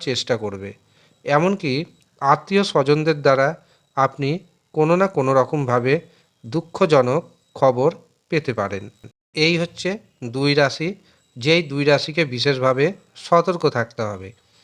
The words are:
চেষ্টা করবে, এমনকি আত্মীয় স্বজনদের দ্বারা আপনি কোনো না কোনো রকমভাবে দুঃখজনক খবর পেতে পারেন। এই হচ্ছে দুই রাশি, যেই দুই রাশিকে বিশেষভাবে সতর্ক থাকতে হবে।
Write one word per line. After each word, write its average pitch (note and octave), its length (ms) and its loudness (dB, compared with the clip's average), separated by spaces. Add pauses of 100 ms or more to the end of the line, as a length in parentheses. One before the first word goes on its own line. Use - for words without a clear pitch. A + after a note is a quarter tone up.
চেষ্টা B2 320 -4
করবে, G2+ 320 -8 (560)
এমনকি E3 460 0 (500)
আত্মীয় D3+ 420 2
স্বজনদের D3+ 580 0
দ্বারা C3+ 260 4 (500)
আপনি C3+ 320 0 (440)
কোনো D#3 220 2
না F#3+ 120 2
কোনো C3+ 260 -2
রকমভাবে B2+ 600 0 (500)
দুঃখজনক D3+ 800 2 (340)
খবর C3+ 340 2 (420)
পেতে D3 220 -2
পারেন। G2+ 300 -4 (520)
এই D#3+ 220 2
হচ্ছে E3+ 320 -6 (460)
দুই C#3+ 160 0 (100)
রাশি, D3+ 280 0 (480)
যেই D#3+ 240 2 (100)
দুই C#3+ 140 -2
রাশিকে D3 400 2
বিশেষভাবে C3 600 0 (400)
সতর্ক E3+ 440 2
থাকতে A#2+ 340 -4
হবে। G2 260 -10 (340)